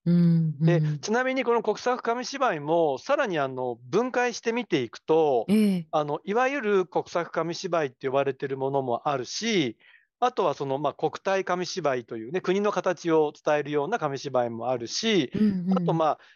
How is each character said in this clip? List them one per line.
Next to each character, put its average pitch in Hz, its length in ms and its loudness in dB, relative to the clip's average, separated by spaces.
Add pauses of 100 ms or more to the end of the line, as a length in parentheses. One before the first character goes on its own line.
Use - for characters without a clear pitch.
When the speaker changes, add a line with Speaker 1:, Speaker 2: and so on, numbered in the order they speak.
Speaker 1:
う 170 60 2
ん、 - 20 4
う 165 500 4
ん。 - 20 4
Speaker 2:
で、 165 160 4 (180)
ち 202 120 -6
な 240 120 0
み 262 120 -2
に 262 80 -2
こ 233 100 2
の 233 80 2
国 208 160 -2
策 247 240 -2
紙 233 240 -2
芝 262 300 -2
居 151 40 -6
も、 151 380 2
さ - 180 0
ら 285 120 0
に、 170 120 -2
あ 139 80 0
の、 127 360 -4
分 208 280 0
解 247 220 0
し - 80 -10
て 233 100 -2
見 233 140 -2
て 151 160 0
い 117 80 -4
く - 80 -18
と、 151 500 2
Speaker 1:
え 208 260 4
え。 170 180 -4
Speaker 2:
あ 151 120 0
の、 147 200 -4
い 190 100 -4
わ 254 140 2
ゆ 277 140 -2
る 202 240 2
国 - 240 -4
策 170 220 -4
紙 170 220 -2
芝 170 300 -2
居 143 40 -2
っ - 40 -4
て - 160 -8
呼 131 60 -4
ば 139 100 2
れ 135 100 -2
て 139 140 -6
る 135 100 -4
も 135 140 -2
の 139 100 0
も 120 260 -2
あ 147 80 0
る 123 100 -4
し、 185 520 -2 (420)
あ 247 120 2
と 214 140 0
は 147 80 2
そ 143 120 -6
の、 135 140 -2
ま 147 120 0
あ、 - 20 -12
国 160 180 -2 (120)
体 196 200 0
紙 180 220 -2
芝 151 320 -2
居 120 80 -6
と 123 120 -12
い 110 100 -10
う 135 40 -12
ね、 180 100 -2
国 190 200 0
の 208 100 2
形 180 400 -2
を 151 200 4
伝 151 260 0
え 147 60 0
る 143 80 -6
よ 147 140 0
う - 40 -6
な 226 100 -2
紙 139 180 -2
芝 131 280 0
居 117 40 -4
も 117 200 -6
あ 127 80 0
る 117 100 -6
し、 202 480 0
Speaker 1:
う - 20 -2
ん、 208 40 2
う 190 320 2
ん。 185 40 2
Speaker 2:
あ 185 40 0
と、 175 120 0
ま 160 120 2
あ、 139 140 0 (160)